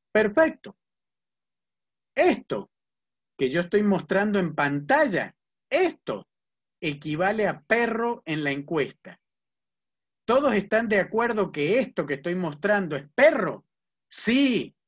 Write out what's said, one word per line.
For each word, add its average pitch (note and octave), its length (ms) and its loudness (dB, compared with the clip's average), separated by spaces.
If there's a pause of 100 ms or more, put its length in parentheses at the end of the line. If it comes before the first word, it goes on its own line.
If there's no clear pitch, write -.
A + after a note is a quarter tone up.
(120)
Perfecto. G#3+ 680 2 (1400)
Esto B3 540 0 (640)
que C3 140 0
yo E3 120 -2
estoy G#3 200 0
mostrando G3+ 560 0
en E3 160 -2
pantalla, D3 840 0 (360)
esto C#4+ 560 -2 (520)
equivale E3 680 -2
a D3+ 140 -4
perro A#3 640 -2
en D3+ 180 -4
la C#3+ 80 -2
encuesta. C#3+ 680 -6 (1080)
¿Todos C4 260 2
están G#3+ 340 0
de G3+ 120 2
acuerdo G#3+ 520 -2
que D#3 280 0
esto F3 260 -4
que C#3+ 80 -4
estoy F3 220 -6
mostrando F3+ 600 -2
es - 180 -10
perro? A#3+ 520 2 (420)
Sí, A3+ 680 0 (120)